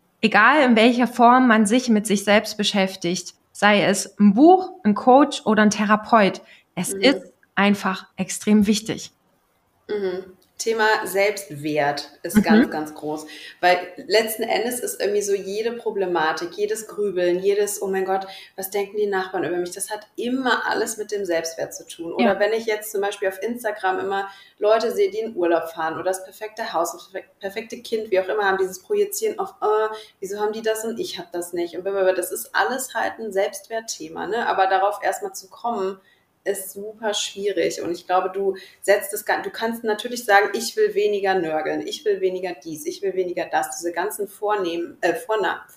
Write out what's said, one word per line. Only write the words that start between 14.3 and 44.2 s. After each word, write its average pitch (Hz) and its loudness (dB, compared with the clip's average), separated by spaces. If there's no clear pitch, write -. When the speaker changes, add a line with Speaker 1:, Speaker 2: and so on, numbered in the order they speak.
Speaker 2:
Endes 240 -2
ist - -6
irgendwie 202 0
so 196 -2
jede 202 -4
Problematik, 175 -2
jedes 208 -4
Grübeln, 180 0
jedes, 202 0
„Oh 202 -4
mein 190 -2
Gott, 190 -2
was 190 -8
denken 202 -4
die 208 0
Nachbarn 185 -4
über 175 -4
mich?“, 175 -4
das - -10
hat 214 -10
immer 254 -2
alles 226 -4
mit 214 -10
dem 202 -4
Selbstwert 165 -4
zu - -16
tun. 165 -10
Oder 214 2
Speaker 1:
Ja. 196 -4
Speaker 2:
wenn 208 0
ich 226 -4
jetzt 214 -4
zum 196 -2
Beispiel 202 -2
auf 190 -8
Instagram 208 -4
immer 196 -4
Leute 220 2
sehe, 196 2
die 208 -10
in 220 -6
Urlaub 165 2
fahren 160 -4
oder - -6
das 190 -4
perfekte 214 -10
Haus, 170 -2
das - -20
perfe-, - -12
perfekte 214 -10
Kind, 214 -6
wie 185 2
auch 185 0
immer, 208 0
haben, 190 2
dieses 185 -4
Projizieren - -2
auf, - -8
„Oh, 427 2
wieso 196 -8
haben 214 -2
die 226 -8
das 220 -2
und 226 -6
ich 180 -8
hab 175 -14
das 175 -8
nicht?“ 170 -4
Und 180 -8
blablabla. 190 0
Das 180 -4
ist - -10
alles 247 -2
halt 220 -2
ein 220 -10
Selbstwertthema, 185 -6
ne? - -2
Aber 190 2
darauf 196 0
erstmal - -4
zu - -16
kommen, 196 -6
ist - -6
super 214 -6
schwierig. 196 -2
Und 165 -4
ich - -10
glaube, 185 2
du 196 -2
setzt 202 0
es 202 -8
ga-, - -2
du 196 -10
kannst 226 -6
natürlich 233 -4
sagen, 202 6
„Ich 226 -6
will 214 2
weniger 196 2
nörgeln, 156 -2
ich - -10
will 202 0
weniger 185 -2
dies, 156 -12
ich - -8
will 190 -2
weniger 180 -2
das“, 156 -4
diese 170 -6
ganzen 196 -4